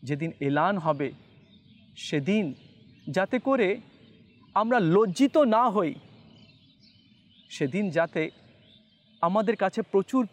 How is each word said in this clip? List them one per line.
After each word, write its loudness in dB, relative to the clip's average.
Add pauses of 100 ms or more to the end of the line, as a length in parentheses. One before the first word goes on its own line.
যেদিন -6
এলান 0
হবে, -2 (840)
সেদিন -2 (560)
যাতে -2
করে 0 (720)
আমরা 2
লজ্জিত 2
না 4
হই, -2 (1500)
সেদিন -4
যাতে -2 (920)
আমাদের 0
কাছে -2
প্রচুর 0